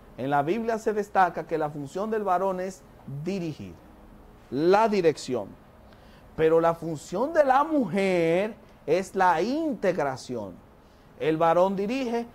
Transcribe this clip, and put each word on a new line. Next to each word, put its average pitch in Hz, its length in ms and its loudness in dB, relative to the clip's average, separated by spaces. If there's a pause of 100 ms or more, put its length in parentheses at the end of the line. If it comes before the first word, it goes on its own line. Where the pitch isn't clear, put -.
(180)
En 131 120 -6
la 143 120 2
Biblia 226 380 -2
se 214 140 -2
destaca 185 520 0
que 160 120 -4
la 151 120 -2
función 156 400 -8
del 220 140 -4
varón 185 360 0
es 185 220 -10 (420)
dirigir, 160 520 -6 (760)
la 185 380 4
dirección. 143 640 0 (840)
Pero 160 240 4
la 165 140 4
función 165 600 -6
de 311 100 4
la 262 200 4
mujer 196 920 2 (320)
es 180 260 0
la 180 280 4
integración. 180 1120 -2 (640)
El 156 180 0
varón 170 380 4
dirige, 233 600 -4